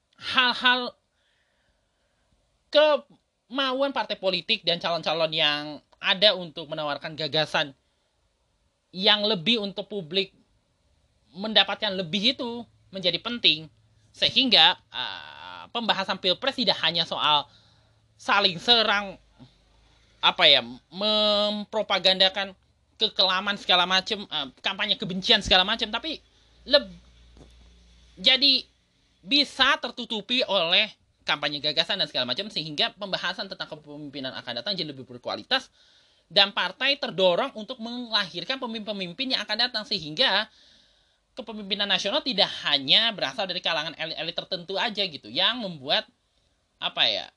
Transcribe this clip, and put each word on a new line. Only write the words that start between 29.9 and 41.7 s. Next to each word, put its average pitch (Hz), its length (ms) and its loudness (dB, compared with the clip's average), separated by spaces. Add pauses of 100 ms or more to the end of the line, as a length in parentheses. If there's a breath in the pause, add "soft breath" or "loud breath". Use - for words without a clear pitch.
oleh 190 400 2 (380)
kampanye 147 340 -2
gagasan 160 400 -2
dan 156 80 -2
segala 127 220 -4
macam, 185 180 -4
sehingga 160 480 -4
pembahasan 190 540 -6
tentang 170 180 -12
kepemimpinan 147 720 -12
akan 120 220 -8
datang 196 160 -8
jadi 156 160 -8
lebih 131 160 -16
berkualitas 117 640 -6 (560 soft breath)
dan 202 240 4
partai 254 440 0
terdorong 190 600 2
untuk 226 240 -12
melahirkan 220 800 -4
pemimpin-pemimpin 220 760 -6
yang 202 60 -4
akan 214 280 -2
datang, 214 140 -8
sehingga 202 600 0 (920 soft breath)
kepemimpinan 208 540 -6